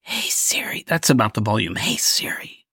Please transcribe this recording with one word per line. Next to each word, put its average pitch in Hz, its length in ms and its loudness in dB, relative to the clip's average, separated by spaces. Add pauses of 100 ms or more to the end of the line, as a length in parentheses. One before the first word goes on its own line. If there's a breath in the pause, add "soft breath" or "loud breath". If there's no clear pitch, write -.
"Hey, 214 280 -4
Siri." - 560 -2
That's 165 240 2
about 117 240 4
the 113 80 -2
volume. 104 340 0
"Hey, 220 200 -2
Siri, - 760 -2